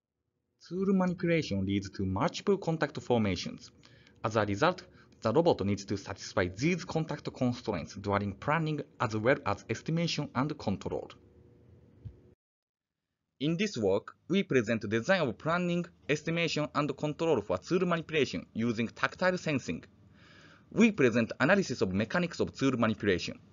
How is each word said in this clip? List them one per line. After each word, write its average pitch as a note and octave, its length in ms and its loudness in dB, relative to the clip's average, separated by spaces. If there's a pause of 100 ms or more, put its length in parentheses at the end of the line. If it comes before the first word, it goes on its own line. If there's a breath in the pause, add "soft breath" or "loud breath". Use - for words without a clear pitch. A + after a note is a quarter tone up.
(680)
Tool F#3+ 260 0
manipulation E3+ 720 2
leads G2 260 0
to G2 140 -4
multiple C3 520 0
contact D#3+ 440 -2
formations. G#2+ 680 0 (520 soft breath)
As A2+ 120 0
a G#2 100 4
result, A2+ 380 2 (380 soft breath)
the A2 100 0
robot D3+ 340 4
needs G2+ 200 -2
to G#2 120 -4
satisfy - 500 -2
these D3 380 -2
contact D#3+ 480 -4
constraints A#2+ 640 -2
during G2+ 380 0
planning D#3 480 -2 (180)
as A2 160 0
well A#2 300 4
as G2+ 240 -4
estimation D#3+ 640 -2
and D3 240 -2
control. - 520 -4 (2250)
In E3 160 0
this G3+ 200 -2
work, G2 380 0 (140)
we F#3+ 140 2
present A2+ 460 0
design C#3+ 380 2
of G#2 100 -4
planning, F3 480 0 (240)
estimation, D3+ 640 0
and D3 240 -2
control D3+ 440 0
for - 160 0
tool F3+ 280 -2
manipulation D#3 680 -2
using A2+ 340 0
tactile F3+ 500 -2
sensing. C3 460 -4 (880 soft breath)
We A3 200 6
present A#2 480 2
analysis E3 420 2
of F#2 120 0
mechanics E3 460 0
of - 160 -2
tool C3+ 220 0
manipulation, G#2 640 0 (140)